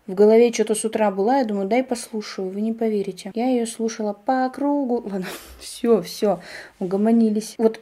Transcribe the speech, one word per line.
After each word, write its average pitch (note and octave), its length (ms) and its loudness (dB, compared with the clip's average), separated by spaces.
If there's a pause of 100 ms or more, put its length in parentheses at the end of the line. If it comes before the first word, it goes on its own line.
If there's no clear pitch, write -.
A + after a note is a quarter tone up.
в G3 60 -8
голове A3 380 6
что-то A3 240 0
с - 80 -4
утра A3 260 0
была. G3 280 2
Я C4 80 2
думаю, G3+ 240 -2
«Дай B3 140 2
послушаю. A3 680 -6
Вы G3 100 -6
не A3 140 -2
поверите». G3+ 600 -4
Я A3+ 140 -2
ее A#3+ 180 0
слушала A3 460 -4
по B3+ 380 -2
кругу. C4 560 -2
Ладно, F#3+ 200 -6 (180)
<laughs> - 180 -20
все, A3+ 400 0
все. F3+ 400 -2 (380)
Угомонились. G#3+ 760 2
Вот A3 240 2